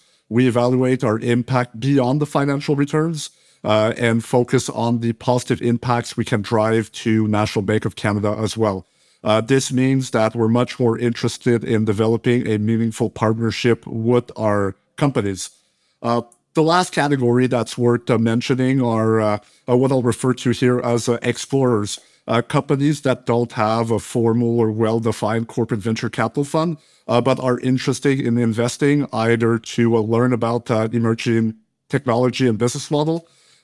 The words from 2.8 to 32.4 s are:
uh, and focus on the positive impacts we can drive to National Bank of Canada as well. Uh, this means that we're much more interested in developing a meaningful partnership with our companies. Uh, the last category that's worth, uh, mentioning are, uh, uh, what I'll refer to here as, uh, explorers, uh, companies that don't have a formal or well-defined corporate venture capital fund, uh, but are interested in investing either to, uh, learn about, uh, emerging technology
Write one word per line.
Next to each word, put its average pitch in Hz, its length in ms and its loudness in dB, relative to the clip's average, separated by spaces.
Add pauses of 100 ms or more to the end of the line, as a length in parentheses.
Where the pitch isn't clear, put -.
uh, 107 340 2
and 117 260 2
focus 123 460 0
on 117 320 -2
the 117 120 -2
positive 123 480 -2
impacts 120 560 -2
we 117 80 -2
can 107 160 -2
drive 110 500 0
to 110 360 0
National 107 360 0
Bank 107 220 0
of 95 100 -6
Canada 104 440 -2
as 110 180 -4
well. 101 300 -2 (360)
Uh, 110 180 2
this 131 320 0
means 131 380 0
that 110 240 0
we're 113 120 2
much 120 320 0
more 113 180 2
interested 117 640 -2
in 110 220 0
developing 113 640 0
a 107 120 0
meaningful 113 500 -2
partnership 113 800 0
with 117 500 0
our 104 380 0 (200)
companies. 107 540 -2 (520)
Uh, 120 200 0 (320)
the 160 100 2
last 175 300 2
category 127 540 2
that's 120 300 -2
worth, 120 320 2
uh, 120 80 4
mentioning 127 640 0
are, 110 380 2
uh, 104 200 0 (280)
uh, 123 80 2
what 131 160 2
I'll 131 120 0
refer 123 320 0
to 123 160 -2
here 123 280 2
as, 120 300 -2
uh, 117 140 0
explorers, 123 760 -2 (280)
uh, 113 160 2
companies 143 580 0
that 127 240 -2
don't 120 280 0
have 113 360 0
a 110 100 0
formal 117 600 0
or 110 120 0
well-defined 113 760 -2
corporate 113 340 -4
venture 110 280 -4
capital 120 340 -2
fund, 160 340 -2 (300)
uh, 120 120 2
but 127 200 2
are 127 200 0
interested 131 600 0
in 120 180 0
investing 120 720 0
either 113 460 2
to, 117 400 0
uh, - 20 2
learn 117 320 2
about, 117 380 -2
uh, 113 240 0
emerging 113 600 0 (340)
technology 123 580 0